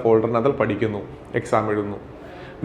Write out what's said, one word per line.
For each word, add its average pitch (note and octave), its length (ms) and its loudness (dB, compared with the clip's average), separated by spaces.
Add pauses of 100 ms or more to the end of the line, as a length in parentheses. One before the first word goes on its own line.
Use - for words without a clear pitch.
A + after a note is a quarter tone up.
ഫോൾഡറിനകത്ത് A2+ 560 4
പഠിക്കുന്നു, G#2 420 0 (380)
എക്സാം A2 320 2
എഴുതുന്നു. G#2 260 -2 (680)